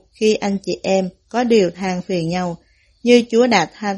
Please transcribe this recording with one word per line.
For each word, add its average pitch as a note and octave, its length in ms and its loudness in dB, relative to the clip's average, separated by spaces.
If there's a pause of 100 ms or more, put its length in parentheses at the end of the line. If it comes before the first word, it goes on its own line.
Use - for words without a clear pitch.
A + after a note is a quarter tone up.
(120)
khi G#3+ 240 0
anh G3 280 -4
chị F3 200 -6
em F#3+ 260 0 (200)
có A#3+ 140 -2
điều A3 260 2
than F3+ 320 -6
phiền E3+ 280 -4
nhau. F3 280 -4 (460)
Như A#3+ 280 6
Chúa A#3+ 160 2
đã F#3 260 2
tha G3+ 240 -6